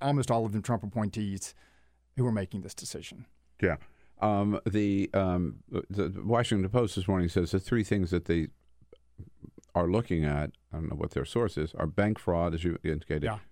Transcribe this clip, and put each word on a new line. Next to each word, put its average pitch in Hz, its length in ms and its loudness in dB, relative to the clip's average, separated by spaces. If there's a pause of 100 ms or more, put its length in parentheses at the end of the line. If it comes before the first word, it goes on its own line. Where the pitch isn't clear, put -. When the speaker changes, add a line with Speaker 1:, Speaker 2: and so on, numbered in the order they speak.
Speaker 1:
almost 135 300 2
all 113 140 2
of 104 80 -4
them 107 80 -2
Trump 110 220 -2
appointees 101 680 -4 (640)
who 127 100 2
are 120 60 2
making 101 300 -2
this 92 140 -12
decision. - 500 -12 (360)
Speaker 2:
Yeah. 87 140 4 (460)
Um, 104 440 2
the, 101 480 2
um, 90 440 2 (120)
the 95 440 -2 (100)
Washington 107 460 2
Post 117 260 2
this 92 140 -2
morning 92 180 2
says 85 240 0
the 95 80 2
three 113 240 0
things 95 280 0
that 87 120 0
they 85 240 0 (1300)
are 87 160 2
looking 90 340 2
at, 73 280 0 (200)
I 80 60 -8
don't 80 120 -4
know 71 60 -6
what 78 160 -4
their 69 140 -2
source - 320 -2
is, 78 180 -2
are - 120 -2
bank 104 300 0
fraud, 85 360 0
as 82 100 -2
you 85 200 0
indicated, 78 400 -2
Speaker 1:
Yeah. 107 160 -4 (120)